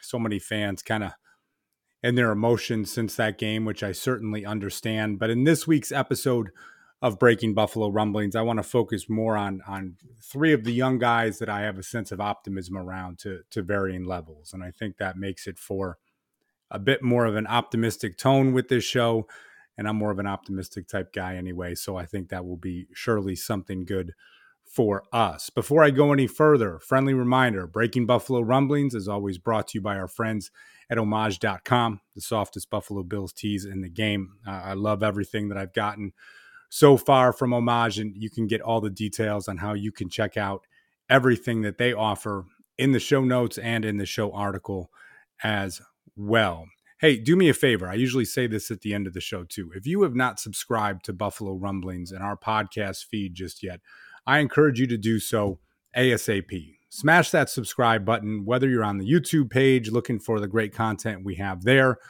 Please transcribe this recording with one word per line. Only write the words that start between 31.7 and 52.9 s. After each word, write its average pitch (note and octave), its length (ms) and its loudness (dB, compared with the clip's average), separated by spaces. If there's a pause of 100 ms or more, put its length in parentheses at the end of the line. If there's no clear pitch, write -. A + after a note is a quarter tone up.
the F#2+ 60 -14
softest G2+ 480 -4
Buffalo G2+ 340 -6
Bills F#2+ 300 -8
tees G2+ 320 -4
in F#2+ 160 -8
the F#2 80 -8
game. G2+ 460 -2 (120)
Uh, F#2+ 40 -10
I F#2+ 240 -8
love G#2 280 0
everything G#2 460 -2
that G2 80 -6
I've F#2+ 160 -8
gotten G#2 400 -4 (560)
so C#3+ 260 8
far B2+ 380 4
from B2 180 0
Homage, A#2 480 2
and G#2+ 160 -6
you G#2+ 140 -8
can A2+ 180 -2
get G#2+ 140 -2
all A2+ 180 0
the G#2+ 100 -2
details G#2 600 -4
on F#2 80 -6
how G#2 160 -4
you G#2 180 -4
can F#2+ 160 -8
check G#2+ 300 -2
out G2 280 -4 (440)
everything B2 540 4
that G#2 140 -4
they B2 140 2
offer G#2 540 -2 (320)
in C3+ 160 4
the A#2 60 4
show C3+ 260 2
notes B2 320 0
and A#2 260 -2
in G#2+ 140 -2
the G2 80 -2
show G#2 260 -2
article G2 580 -6 (540)
as G2+ 380 -2 (340)
well. G2+ 540 -2 (320)
Hey, D3+ 160 6
do B2 180 2
me F3+ 140 6
a B2 40 6
favor. G#2 360 2
I F#2 60 -4
usually B2 280 0
say B2 240 -2
this G#2+ 240 -6
at G2+ 100 -8
the G#2 120 -4
end G#2 120 -4
of F2 80 -8
the F2+ 60 -8
show, F2 240 -8
too. E2+ 320 -12
If G2 100 -12
you F#3+ 180 2
have C3 120 2
not B2 240 0
subscribed G#2 640 -4
to G#2 80 -6
Buffalo G2 420 -4
Rumblings F#2 580 -6
and F#2 100 -10
our G2+ 140 -6
podcast G#2+ 680 -4